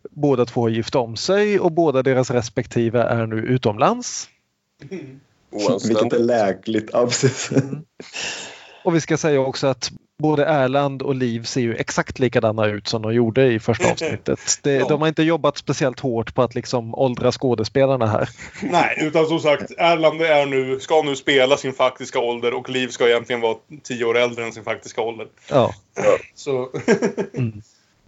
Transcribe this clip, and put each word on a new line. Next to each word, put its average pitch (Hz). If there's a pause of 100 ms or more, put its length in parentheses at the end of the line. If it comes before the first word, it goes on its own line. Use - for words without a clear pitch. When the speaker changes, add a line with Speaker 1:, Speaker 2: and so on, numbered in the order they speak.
(100)
Speaker 1:
båda 139
två -
har 117
gift 113
om 113
sig 202
och 170
båda 151
deras 131
respektive 117
är 113
nu 113
utomlands. 127 (600)
Speaker 2:
Mm. 143 (320)
Speaker 3:
Oanständigt. 107
Speaker 4:
Vilket 120
är 117
lägligt. 110
Ja, 120
precis. 120
Speaker 1:
Mm. 139 (1080)
Och 175
vi 160
ska 160
säga 147
också 131
att - (280)
både 147
Erland 139
och 135
Liv 117
ser -
ju 117
exakt -
likadana 113
ut 104
som 113
de 110
gjorde 120
i 110
första -
Speaker 2:
<laughs> -
Speaker 1:
avsnittet. - (220)
Det, 143
Speaker 2:
Ja. 131
Speaker 1:
de 147
har 156
inte 160
jobbat 156
speciellt 135
hårt 113
på 131
att 120
liksom 117
åldra 123
skådespelarna 127
här. 107 (340)
Speaker 2:
Nej, 143
utan 156
som 165
sagt, 143
Erland 160
är 147
nu, 131
ska 156
nu 143
spela 135
sin 131
faktiska 131
ålder 120
och 127
Liv 127
ska 120
egentligen 120
vara 113 (260)
tio 120
år 117
äldre 120
än 113
sin 113
faktiska 113
ålder. 110 (240)
Speaker 1:
Ja. 127 (240)
Speaker 3:
Ja. - (160)
Speaker 2:
Så. 127
<laughs> 202
Speaker 1:
Mm. 110 (460)